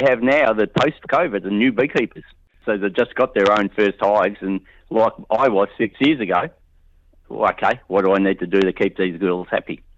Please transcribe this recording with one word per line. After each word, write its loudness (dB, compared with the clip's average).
have 2
now 2
that -2
post-covid -2
are -4
new 2
beekeepers. -2
So 0
they've -4
just 0
got 0
their 2
own 0
first 0
hives, 0
and -4
like 2
I 2
was 2
six -4
years 2
ago, -2
well, -2
okay, -2
what 0
do 2
I 4
need 0
to -6
do 2
to 0
keep -2
these -4
girls -2
happy? -6